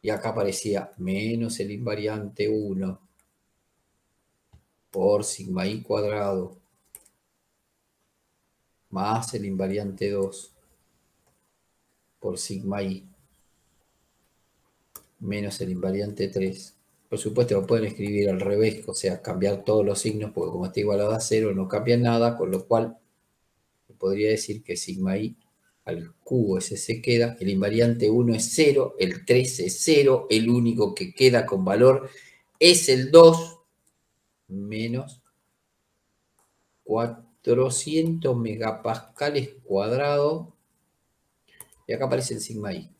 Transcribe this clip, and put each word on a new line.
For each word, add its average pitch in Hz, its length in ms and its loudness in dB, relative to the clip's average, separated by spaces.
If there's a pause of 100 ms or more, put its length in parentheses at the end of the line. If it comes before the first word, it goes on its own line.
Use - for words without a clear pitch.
Y 107 100 -4
acá 107 200 -4
aparecía, 101 640 -4
"Menos 113 640 -4
el 101 100 -6
invariante 104 800 -6
uno 95 600 -4 (1800)
por 101 320 0
sigma 92 460 -6
i 110 120 -6
cuadrado 104 800 -4 (2250)
más 107 440 -4
el 101 100 -6
invariante 98 680 -4
dos 98 420 -6 (1700)
por 95 180 -6
sigma 98 460 -8
i 95 240 -8 (2250)
menos 101 400 -6
el 92 100 -6
invariante 98 560 -4
tres". 95 500 -6 (320)
Por 110 100 -6
supuesto, 107 420 0
lo 92 60 -6
pueden 113 180 0
escribir 101 460 -2
al 92 100 -2
revés, 101 480 0
o - 60 -10
sea, 92 260 -4
cambiar 98 440 -2
todos 107 200 4
los 98 160 -2
signos, 107 320 -4
porque 85 180 -4
como 87 140 -6
está 92 160 -6
igualado 104 300 0
a 113 100 -2
cero, 110 340 0
no 95 140 -2
cambia 117 300 0
nada, 117 400 2
con 92 120 -2
lo 95 160 -4
cual 113 320 0 (1000)
podría 101 320 0
decir 110 340 -4
que 87 140 -8
sigma 95 400 -4
i 110 180 -6 (480)
al 85 300 -10 (100)
cubo, 107 320 0
ese 95 220 -6
se - 240 -6
queda, 117 360 2
el 95 120 -4
invariante 107 580 2
uno 117 260 4
es - 200 -4
cero, 139 440 2
el 92 280 -4
tres 127 340 2
es 92 220 -4
cero, 139 480 4
el 110 180 2
único 117 460 2
que 90 180 -8
queda 123 320 6
con 95 220 -2
valor 127 420 4 (500)
es 170 300 6
el 131 220 2
dos 165 480 10 (880)
menos 110 720 -8 (1600)
cuatrocientos 127 1600 -2
megapascales 113 1120 -4 (140)
cuadrado, 143 920 -2 (1300)
y 107 60 -6
acá 131 140 -4
aparece 127 260 -4
el 110 80 -8
sigma 104 320 -10
i. 85 280 -12